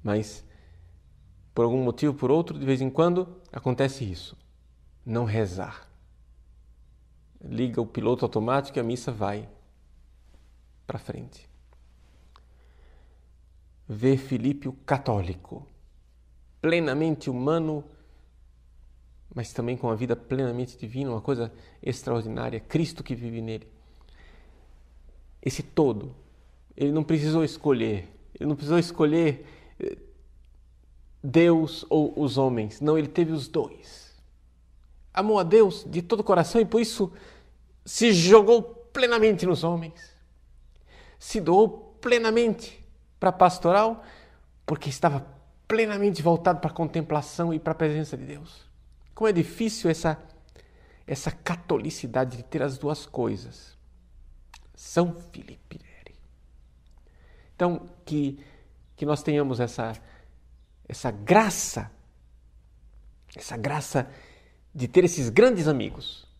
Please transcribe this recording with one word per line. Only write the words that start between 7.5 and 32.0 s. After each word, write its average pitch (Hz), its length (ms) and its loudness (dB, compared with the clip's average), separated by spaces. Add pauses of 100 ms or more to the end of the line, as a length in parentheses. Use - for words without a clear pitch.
o 113 40 -2
piloto 120 380 -2
automático 123 540 -2
e - 20 -2
a 123 40 -4
missa 123 280 -6
vai 104 380 -6 (1400)
pra - 140 -10
frente. - 500 -14 (2500)
Ver 123 300 2
Filipe 135 500 -4
o 131 60 -8
católico, 101 920 -4 (920)
plenamente 156 680 0
humano, 151 540 -2 (1500)
mas 123 180 -10
também 123 240 -4
com 120 140 -6
a 113 60 0
vida 120 200 -2
plenamente 123 640 -6
divina, 127 340 -8
uma 110 100 -6
coisa 120 300 -4 (300)
extraordinária, 120 800 -6
Cristo - 440 -4
que 131 120 -8
vive 117 260 -10
nele. 110 260 -10 (1700)
Esse - 220 -6
todo, 131 520 0 (640)
ele 143 140 0
não 156 120 0
precisou 156 400 0
escolher, 113 640 0 (280)
ele - 120 -6
não 151 80 0
precisou 147 220 0
escolher, 160 680 2 (340)
eh, - 180 -8 (1300)
Deus 160 680 4
ou 151 320 2